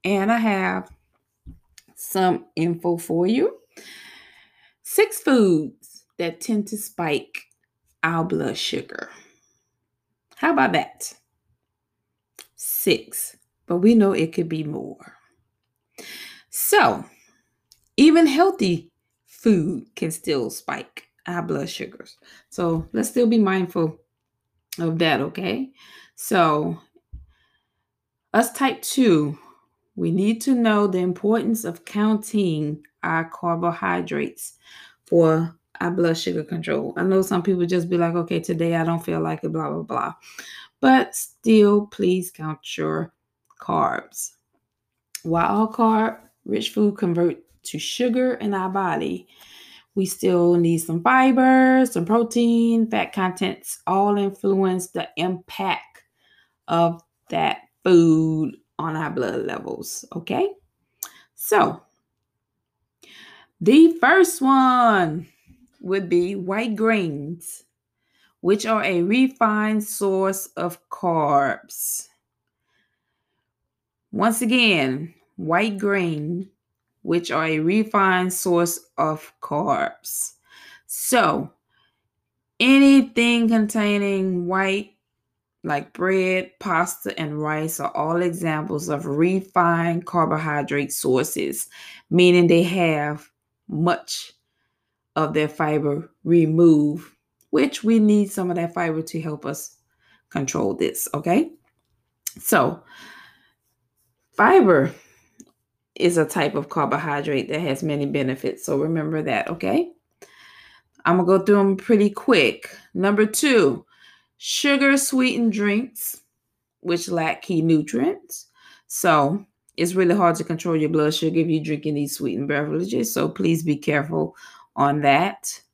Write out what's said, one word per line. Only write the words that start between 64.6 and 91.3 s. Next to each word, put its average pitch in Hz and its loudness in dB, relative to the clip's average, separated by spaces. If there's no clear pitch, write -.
would 185 -4
be 180 0
white 202 -4
grains, 175 -4
which 202 0
are 220 0
a 175 0
refined 214 2
source 190 -2
of 170 -6
carbs. 147 -2
Once 220 0
again, 170 0
white 185 -2
grain, 175 -4
which 170 -2
are 160 -2
a 156 0
refined 190 2
source 170 0
of 151 -4
carbs. - -4
So, 156 0
anything 247 6
containing 202 0
white, 190 -2
like 165 -6
bread, 185 0
pasta, 175 -4
and 151 -6
rice, 156 -4
are - -6
all 165 -2
examples 165 -4
of 147 -6
refined 170 0
carbohydrate 156 -2
sources, 127 -4